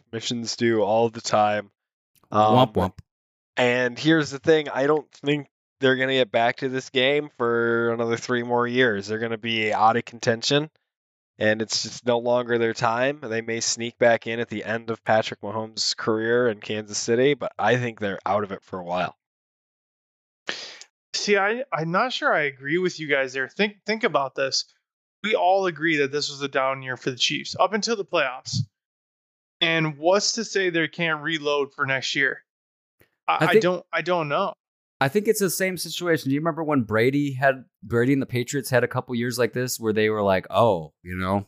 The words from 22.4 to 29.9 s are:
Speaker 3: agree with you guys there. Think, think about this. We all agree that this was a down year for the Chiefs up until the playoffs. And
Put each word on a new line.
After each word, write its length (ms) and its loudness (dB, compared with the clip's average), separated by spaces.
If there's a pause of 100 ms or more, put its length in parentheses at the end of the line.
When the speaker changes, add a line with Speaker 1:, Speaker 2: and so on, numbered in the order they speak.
Speaker 3:
agree 360 -2
with 220 -2
you 80 -8
guys 240 0
there. 160 -6
Think, 280 -2 (100)
think 180 -2
about 300 0
this. 320 -4 (580)
We 100 0
all 320 2
agree 320 0
that 140 0
this 180 -4
was 120 -14
a 60 -4
down 340 -2
year 140 -8
for 140 -6
the 60 -6
Chiefs 420 -4
up 140 2
until 240 -2
the 80 -6
playoffs. 540 -4 (1000)
And 380 0